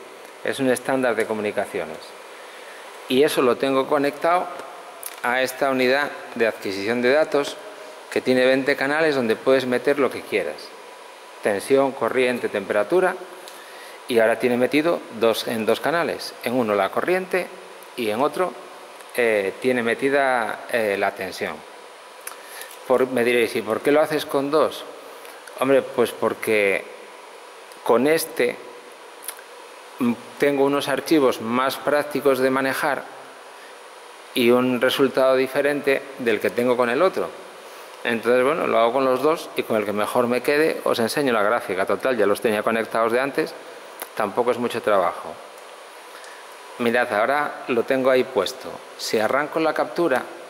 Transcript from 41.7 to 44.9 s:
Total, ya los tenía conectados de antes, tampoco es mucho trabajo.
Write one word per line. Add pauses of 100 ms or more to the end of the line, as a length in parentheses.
Total,
ya
los
tenía
conectados
de
antes, (640)
tampoco
es
mucho
trabajo. (1400)